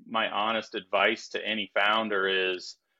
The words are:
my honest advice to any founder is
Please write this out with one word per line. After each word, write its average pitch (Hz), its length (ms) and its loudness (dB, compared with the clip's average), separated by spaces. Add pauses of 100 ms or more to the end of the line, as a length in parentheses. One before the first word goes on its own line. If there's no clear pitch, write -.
my 113 220 0
honest 107 420 -2
advice 104 560 0
to - 160 -6
any 104 300 -4
founder 101 760 2
is 90 240 -8 (240)